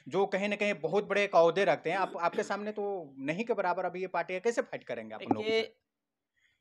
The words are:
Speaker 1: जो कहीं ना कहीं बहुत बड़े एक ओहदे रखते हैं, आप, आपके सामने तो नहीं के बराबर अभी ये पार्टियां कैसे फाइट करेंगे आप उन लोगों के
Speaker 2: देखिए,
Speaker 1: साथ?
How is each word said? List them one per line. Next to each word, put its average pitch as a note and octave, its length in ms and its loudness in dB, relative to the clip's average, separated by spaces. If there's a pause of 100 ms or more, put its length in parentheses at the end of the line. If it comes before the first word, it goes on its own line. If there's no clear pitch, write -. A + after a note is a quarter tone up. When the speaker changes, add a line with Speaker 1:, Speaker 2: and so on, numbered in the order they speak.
Speaker 1:
जो F#3 180 2
कहीं G3 220 -2
ना G3+ 80 -2
कहीं G#3 180 0
बहुत E3 300 0
बड़े G3 200 2
एक G3 100 -2
ओहदे E3+ 300 8
रखते D#3 260 2
हैं, F#3 60 0
आप, F#3 240 -2
आपके E3+ 220 0
सामने G#3 300 -4
तो G3 460 -6
नहीं D#3+ 260 -4
के A#3 100 -2
बराबर F#3 300 0
अभी F3 160 -6
ये F#3 60 -4
पार्टियां F3+ 340 -4
कैसे A#3 220 0
फाइट C#3+ 220 -12
करेंगे A2 300 -8
आप G#2+ 60 -12
उन - 80 -10
लोगों - 140 0
के A3 80 -2
Speaker 2:
देखिए, A3 120 2
Speaker 1:
साथ? - 260 -14 (720)